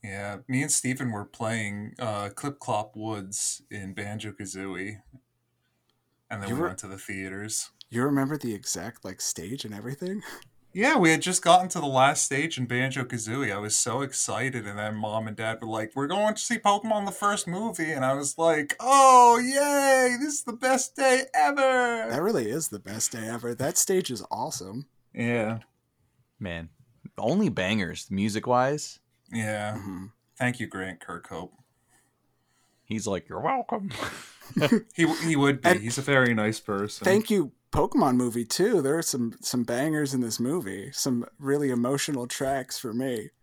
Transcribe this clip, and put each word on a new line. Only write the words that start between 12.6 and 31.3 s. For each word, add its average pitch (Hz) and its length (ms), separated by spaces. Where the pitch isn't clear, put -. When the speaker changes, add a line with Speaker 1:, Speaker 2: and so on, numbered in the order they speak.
Speaker 1:
Banjo-Kazooie. 123 880
I 101 40
was 104 180
so 120 240
excited, 127 680
and 101 100
then 107 200
Mom 107 320
and 104 80
Dad 110 260
were 113 60
like, 110 260
"We're 139 140
going 208 260
to - 80
see 226 160
Pokemon 208 480
the 202 60
first 202 340
movie," 175 460
and 135 120
I 131 100
was 143 220
like, 160 440
"Oh, 254 580
yay, 269 800
this 294 160
is - 80
the 240 100
best 262 440
day 262 360
ever!" 254 800
Speaker 2:
That 226 100
really 160 300
is 156 200
the 101 100
best 104 320
day 110 160
ever. 120 260
That 135 240
stage 185 320
is 101 220
awesome. 135 540
Speaker 1:
Yeah. 117 440
Speaker 3:
Man, 85 300
only 170 260
bangers, 92 640
music-wise. 117 880
Speaker 1:
Yeah. 107 460
Speaker 2:
Mm-hmm. 95 280
Speaker 1:
Thank 123 240
you, 107 60
Grant 92 340
Kirkhope. 87 520